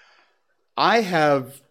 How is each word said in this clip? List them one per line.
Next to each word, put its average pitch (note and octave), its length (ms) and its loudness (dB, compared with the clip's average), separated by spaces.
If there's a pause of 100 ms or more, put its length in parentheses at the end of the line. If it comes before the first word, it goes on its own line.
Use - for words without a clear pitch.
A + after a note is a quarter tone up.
(760)
I G3 260 2
have D3+ 680 -2